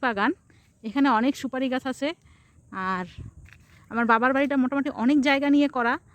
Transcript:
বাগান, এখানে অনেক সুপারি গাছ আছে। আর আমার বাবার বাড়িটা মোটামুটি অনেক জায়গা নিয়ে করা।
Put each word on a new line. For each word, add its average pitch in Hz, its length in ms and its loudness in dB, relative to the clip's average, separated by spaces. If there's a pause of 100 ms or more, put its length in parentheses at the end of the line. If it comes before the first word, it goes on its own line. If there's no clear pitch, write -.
বাগান, 226 260 0 (540)
এখানে 277 240 0 (100)
অনেক 262 140 0 (100)
সুপারি 262 260 -4
গাছ 254 240 -6
আছে। 277 160 -6 (800)
আর 185 160 -4 (840)
আমার 233 220 -2
বাবার 240 240 4
বাড়িটা 277 260 0
মোটামুটি 277 280 -2 (120)
অনেক 285 160 4 (100)
জায়গা 277 220 2
নিয়ে 285 260 4
করা। 240 180 0 (200)